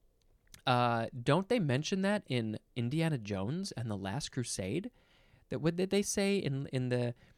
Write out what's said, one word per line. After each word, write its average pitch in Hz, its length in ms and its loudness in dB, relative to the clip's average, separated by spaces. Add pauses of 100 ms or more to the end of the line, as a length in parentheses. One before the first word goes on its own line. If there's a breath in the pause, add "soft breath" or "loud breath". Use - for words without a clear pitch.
(640)
Uh, 120 420 4 (140)
don't 151 280 4
they 247 100 2
mention 151 440 2
that 202 260 2
in 110 280 0 (160)
Indiana 147 440 0
Jones 107 560 -4
and 113 180 -4
the 104 60 -2
Last 98 340 -4
Crusade? 127 600 -4 (580 soft breath)
That, 117 100 -4
what 165 160 0
did 185 140 0
they 202 120 2
say 202 360 0
in, 139 340 -2
in 127 160 -2
the, 120 280 0 (220 soft breath)